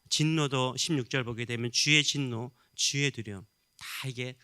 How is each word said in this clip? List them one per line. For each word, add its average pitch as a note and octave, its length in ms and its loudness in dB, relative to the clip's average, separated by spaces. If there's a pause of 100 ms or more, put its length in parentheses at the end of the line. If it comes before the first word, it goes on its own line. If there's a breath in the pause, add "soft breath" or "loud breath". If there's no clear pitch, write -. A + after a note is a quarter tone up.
진노도 C#3 680 2
십육 C#3 320 0
절 C3 140 0
보게 A#2 200 -6
되면 A#2+ 260 -4
주의 D3+ 320 4
진노, B2 480 -2 (240 soft breath)
주의 C#3 360 0
두려움, G#2 340 -8 (320)
다 - 320 -10
이게 B2+ 360 -8